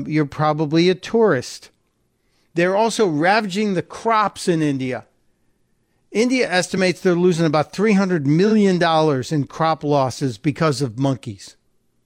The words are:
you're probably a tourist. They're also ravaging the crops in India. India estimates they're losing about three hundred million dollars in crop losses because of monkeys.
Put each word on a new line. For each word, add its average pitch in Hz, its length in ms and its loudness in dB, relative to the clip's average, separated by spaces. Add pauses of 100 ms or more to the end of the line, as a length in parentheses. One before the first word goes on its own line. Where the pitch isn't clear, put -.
you're 151 200 0
probably 156 640 0
a 185 60 2
tourist. 190 760 -2 (880)
They're 180 200 0
also 220 320 2
ravaging 190 680 0
the 165 60 -2
crops - 680 -2
in 160 120 0
India. 131 440 -4 (1040)
India 240 400 0
estimates 180 480 -2
they're 180 160 2
losing 170 300 2
about 151 260 0
three 214 220 0
hundred 185 340 0
million 196 500 4
dollars 156 540 0
in 143 140 -2
crop 160 360 -2
losses 135 560 -2
because 147 440 -2
of 120 180 -6
monkeys. 131 560 -6 (500)